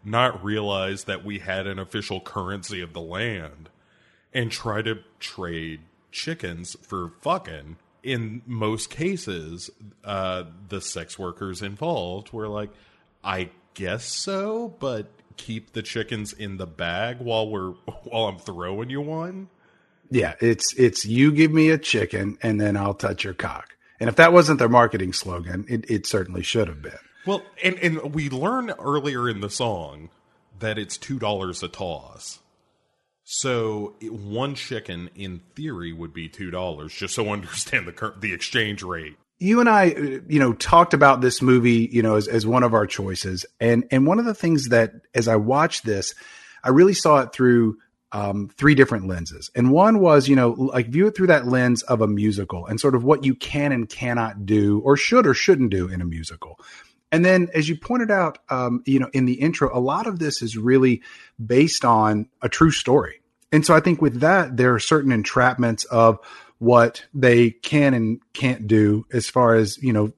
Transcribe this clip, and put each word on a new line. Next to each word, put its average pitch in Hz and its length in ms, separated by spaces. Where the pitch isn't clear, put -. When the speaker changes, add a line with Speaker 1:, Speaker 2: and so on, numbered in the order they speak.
Speaker 1:
not 107 400
realize 98 600
that 95 180
we 101 160
had 95 280
an 95 120
official 95 400
currency 95 640
of 80 120
the 85 80
land, 82 680
and 120 180
try 110 300
to 107 180
trade 80 600
chickens 90 720
for 87 400
fucking. 82 560
In 120 420
most 110 440
cases, 90 800
uh, 92 420
the 98 120
sex - 380
workers 92 420
involved 101 720
were 110 140
like, 104 240
"I 92 280
guess 98 320
so, 208 760
but 120 280
keep - 360
the 113 80
chickens 107 520
in 98 240
the 92 100
bag 92 520
while 113 300
we're, 92 220
<laughs> - 320
while 113 220
I'm 95 140
throwing 95 500
you 139 120
one." 170 480
Speaker 2:
Yeah, 127 320
it's, 117 320
it's 120 320
you 131 260
give 156 220
me 156 160
a 160 80
chicken 104 680
and 110 160
then 104 160
I'll 101 180
touch 98 300
your 98 100
cock. - 440
And 117 80
if 110 80
that 165 160
wasn't 156 260
their 120 80
marketing 110 460
slogan, 90 560
it, 113 200
it 104 160
certainly 90 360
should 110 260
have 73 140
been. - 160
Speaker 1:
Well, 196 180
and, 185 160
and 151 360
we 147 140
learn 208 420
earlier 135 580
in 101 120
the 104 80
song 82 600
that 110 200
it's 101 180
two 135 220
dollars 95 420
a 90 60
toss. - 720
So 110 800
it, 110 100
one 113 440
chicken, 90 600
in 92 260
theory, 92 380
would 82 200
be 82 140
two 92 220
dollars, 85 440
just - 200
so 107 160
<laughs> - 20
understand 98 560
the 87 60
cur-, 110 260
the 95 140
exchange 104 480
rate. 82 360
Speaker 2:
You 214 220
and 247 100
I, 196 220
uh, 143 360
you 151 120
know, 123 140
talked 170 420
about 139 260
this 127 200
movie, 120 500
you 117 100
know, 110 140
as, 104 120
as 113 180
one 123 180
of 117 100
our 104 140
choices. 95 580
And, 117 320
and 135 160
one 190 100
of 233 80
the 214 100
things 151 340
that, 117 240
as 117 140
I 113 80
watched 127 500
this, 101 280
I 127 60
really 175 240
saw 151 280
it 113 120
through, 120 440
um, 101 460
three 147 180
different 117 320
lenses. 85 480
And 123 160
one 202 280
was, 147 280
you 139 80
know, 123 160
like, 127 360
view 165 200
it 208 80
through 185 120
that 143 200
lens 123 360
of 117 180
a 107 60
musical 101 580
and 110 140
sort 139 140
of 120 100
what 135 200
you 131 120
can 143 360
and 117 180
cannot 113 560
do 104 380
or 139 140
should 233 280
or 135 80
shouldn't 131 380
do 92 160
in 90 140
a 87 40
musical. 82 540
And 165 140
then, 180 280
as 156 140
you 160 80
pointed 233 340
out, 185 280
um, 123 360
you 135 140
know, 127 140
in 131 120
the 123 80
intro, 139 440
a - 20
lot 156 280
of 185 120
this 151 220
is 117 160
really 127 440
based 131 400
on 110 440
a 123 80
true 160 220
story. - 500
And 151 140
so 165 100
I 160 60
think 165 200
with 123 200
that, 156 340
there 123 180
are 110 60
certain 139 320
entrapments 120 760
of 113 320
what 117 540
they 120 380
can 143 420
and 113 280
can't 127 320
do 107 460
as 120 160
far 120 280
as, 107 240
you 127 120
know 107 260